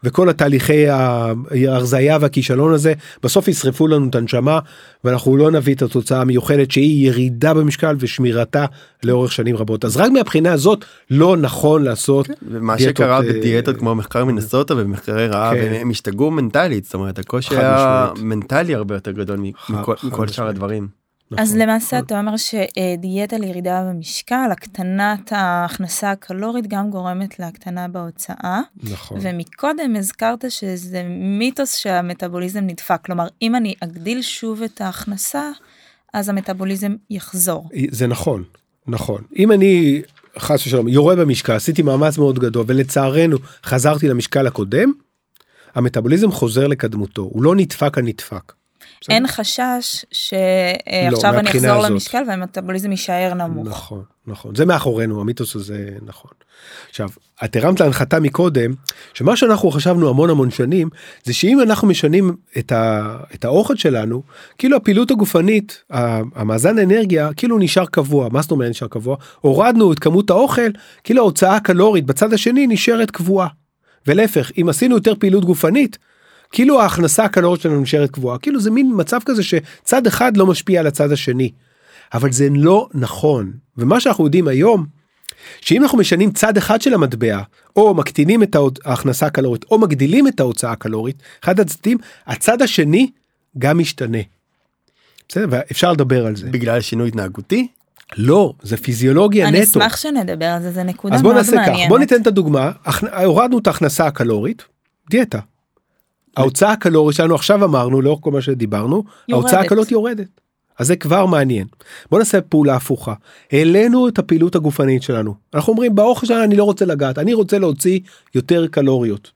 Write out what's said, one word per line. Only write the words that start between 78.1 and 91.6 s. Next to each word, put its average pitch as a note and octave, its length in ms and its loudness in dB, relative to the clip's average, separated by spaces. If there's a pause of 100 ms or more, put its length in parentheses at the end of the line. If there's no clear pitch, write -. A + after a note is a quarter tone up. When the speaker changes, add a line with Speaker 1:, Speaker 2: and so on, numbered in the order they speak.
Speaker 1:
קבועה. B2+ 260 -6
כאילו C#4 220 -2
זה G#3+ 120 0
מין C4 240 2
מצב A3 300 0
כזה A3 180 0
שצד A#3 640 0
אחד A3 300 2
לא F#3+ 80 6
משפיע F3+ 340 2
על D#3 80 2
הצד D3 240 0
השני. C3 400 -2 (640)
אבל B2+ 180 0
זה C#3 200 2
לא E3+ 420 4
נכון. B2 580 -2 (260)
ומה C3+ 220 2
שאנחנו G#3+ 260 2
יודעים D#3+ 220 2
היום, D#3+ 380 2 (760)
שאם G#3+ 220 4
אנחנו C4+ 140 2
משנים F#3+ 340 4
צד G#3+ 260 2
אחד A3 240 0
של C4+ 120 2
המטבע, A#2+ 480 0 (340)
או G#3 180 6
מקטינים E3+ 500 2
את G3+ 120 -2
ההוצ-, C#3 300 0
ההכנסה C3 400 -2
הקלורית, B2+ 460 -2
או A3 80 4
מגדילים F3 480 2
את - 120 -2
ההוצאה B2 320 -2
הקלורית, A2 520 -6 (200)
אחד F#3 160 2
הצדדים, G#3+ 380 0 (300)